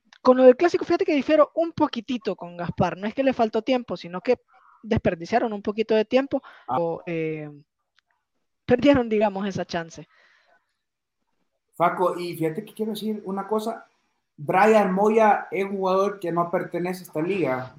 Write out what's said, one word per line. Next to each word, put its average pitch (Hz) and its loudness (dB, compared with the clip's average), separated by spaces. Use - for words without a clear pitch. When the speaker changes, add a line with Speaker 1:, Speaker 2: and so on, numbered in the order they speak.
Speaker 1:
con 254 6
lo 262 4
del 254 10
clásico, 349 0
fíjate 349 0
que 349 2
difiero 294 4
un 330 -2
poquitito 233 -4
con 175 -16
Gaspar. 175 -4
No 190 -10
es 220 -4
que 269 -2
le 262 2
faltó 220 0
tiempo, 247 -2
sino 180 -10
que 247 2
desperdiciaron 220 -2
un 208 -8
poquito 214 -2
de 220 4
tiempo 262 0
Speaker 2:
Ah. 127 -2
Speaker 1:
o, 165 -4
eh, 156 -6
perdieron, 254 4
digamos, 208 -2
esa 185 -6
chance. 165 -10
Speaker 2:
Faco, 175 0
y 175 -8
fíjate 160 -4
que - -20
quiero 220 -6
decir 208 -8
una 196 -8
cosa. 220 -4
Brian 190 4
Moya 214 4
es 190 -4
un 196 -8
jugador 190 0
que 170 -6
no 170 -2
pertenece 180 -6
a - -20
esta 156 -6
liga, 139 -4